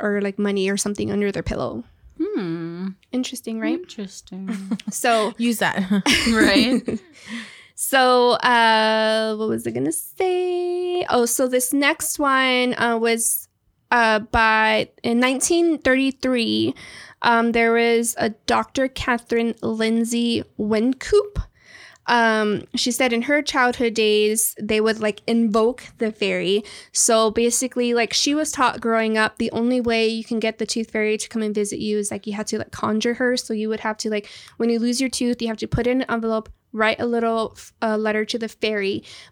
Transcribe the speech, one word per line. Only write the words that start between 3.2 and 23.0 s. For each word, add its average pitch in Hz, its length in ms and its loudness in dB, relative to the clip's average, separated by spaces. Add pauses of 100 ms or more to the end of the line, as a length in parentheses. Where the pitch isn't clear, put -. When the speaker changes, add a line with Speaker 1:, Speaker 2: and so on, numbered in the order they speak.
Speaker 1:
right? 320 180 -2
Speaker 2:
Interesting. 196 1040 -10
Speaker 1:
<laughs> - 80 -10
So 226 480 0
Speaker 3:
Use 233 200 0
that. 185 200 0
<laughs> 202 540 2
Speaker 2:
Right. 226 720 4
Speaker 1:
<laughs> 339 60 -20 (680)
So, 254 520 4
uh, 220 1040 2
what 220 140 -2
was 233 160 -4
I 226 40 -4
gonna 262 220 -2
say? 359 1160 -2
Oh, 240 160 2
so 254 200 0
this 254 280 -2
next 285 440 0
one, 254 640 2
uh, 233 160 0
was, 226 520 -2 (420)
uh, 220 300 4
by, 220 680 2 (140)
in 233 180 0
nineteen 302 560 2
thirty-three, 254 1000 0 (460)
um, 233 320 2
there 233 220 4
was 233 420 2
a 220 140 0
Doctor 226 580 -2
Catherine 233 720 -2
Lindsay 226 840 0 (160)
Wincoop. 226 840 0 (640)
Um, 220 560 2 (140)
she 240 160 -2
said 254 200 0